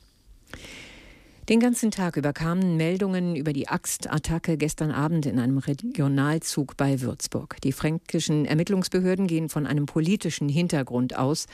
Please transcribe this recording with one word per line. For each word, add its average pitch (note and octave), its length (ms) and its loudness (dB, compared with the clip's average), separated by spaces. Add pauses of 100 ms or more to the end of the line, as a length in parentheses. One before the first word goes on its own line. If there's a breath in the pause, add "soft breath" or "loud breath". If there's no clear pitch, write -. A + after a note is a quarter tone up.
(1500 loud breath)
Den A3+ 120 6
ganzen A#3 320 2
Tag F3+ 240 -2
über C#3+ 160 0
kamen F3 440 0
Meldungen F3+ 600 0
über D3 160 -2
die - 160 -4
Axtattacke - 880 -2
gestern D3+ 340 -2
Abend D3+ 360 0
in B2+ 120 0
einem C3 200 2
Regionalzug C#3+ 1160 0
bei C#3 240 2
Würzburg. - 600 -6
Die C3+ 100 0
fränkischen D#3 760 0
Ermittlungsbehörden F#3 800 2
gehen D#3+ 200 0
von D3 160 -2
einem D3 220 0
politischen D#3+ 640 0
Hintergrund B2+ 680 0
aus. C3+ 380 0